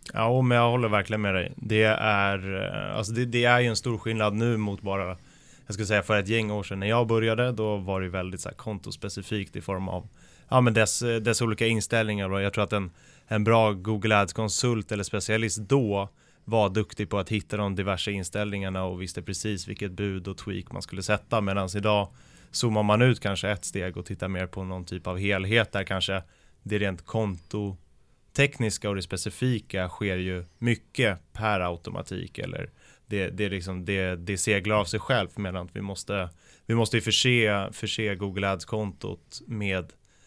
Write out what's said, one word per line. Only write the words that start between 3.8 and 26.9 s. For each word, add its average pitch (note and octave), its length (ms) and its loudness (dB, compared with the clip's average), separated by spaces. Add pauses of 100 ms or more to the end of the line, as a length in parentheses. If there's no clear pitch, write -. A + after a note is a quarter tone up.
skillnad A2 360 0
nu A2+ 240 2
mot G#2 240 -2
bara, G2 260 -2 (580)
jag G#2 80 -8
skulle G#2 120 -4
säga, G2+ 180 4
för G#2+ 160 4
ett F#2+ 80 0
gäng A2 240 0
år G#2 120 -4
sedan. G2 160 -8
När G2 80 -2
jag A#2 200 4
började, A2+ 440 2
då G#2+ 260 0
var F#2+ 240 -2
det F#2 80 -4
väldigt F#2 320 -6
så - 80 -8
här - 60 -12
kontospecifikt G2+ 1000 -8
i G2+ 60 -10
form F#2+ 280 -4
av, F2+ 180 -6 (420)
ja, B2+ 120 6
men A#2+ 120 6
dess, A2 260 4 (220)
dess A2+ 200 2
olika A2+ 260 2
inställningar. G#2+ 640 0
Och G2 100 0
jag G2 120 0
tror G#2+ 100 2
att G2 100 0
en, G2 180 -2 (360)
en G#2+ 160 0
bra A2 280 6
Google G#2 460 2
Ads-konsult G#2+ 720 0
eller G2+ 120 -2
specialist G#2+ 540 0
då G2+ 520 2 (380)
var G#2+ 220 4
duktig G#2 400 -2
på G2+ 100 0
att F#2 100 -2
hitta G#2+ 280 -2
de G2+ 180 -2
diverse G2 360 -2
inställningarna G2 720 -4
och F2+ 180 -4
visste F#2 200 -8
precis G2 460 -4
vilket G2+ 240 -6
bud F#2+ 360 -4
och F#2+ 100 -6
tweak F#2+ 340 -8
man - 100 -8
skulle F#2 220 -8
sätta. G#2+ 380 0
Medans G2 340 0
idag G#2 320 2 (440)
zoomar G#2+ 320 2
man G#2+ 180 6
ut B2+ 180 6
kanske G2+ 300 -2
ett G2+ 160 -2
steg F#2 320 -4
och F2+ 80 -8
tittar F#2 220 -6
mer F#2 200 -4
på F#2+ 160 -8
någon F#2 220 -6
typ F#2 220 -8
av F#2 100 -4
helhet G2+ 540 2
där G2 120 -2
kanske F#2+ 400 -2 (400)
det G2+ 160 0
rent G2 260 -2